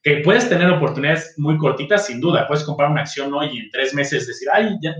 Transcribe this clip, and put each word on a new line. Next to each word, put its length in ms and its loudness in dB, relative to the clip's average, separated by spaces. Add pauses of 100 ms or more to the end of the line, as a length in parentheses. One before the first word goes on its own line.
Que 180 2
puedes 300 4
tener 220 4
oportunidades 680 0
muy 200 2
cortitas, 480 0
sin 140 -8
duda. 260 2
Puedes 160 -2
comprar 260 0
una 120 2
acción 340 -6
hoy 180 -2
y 60 -10
en 140 -14
tres 200 -2
meses 360 -2
decir, 220 -8
"Ay, 300 2
ya, 200 -6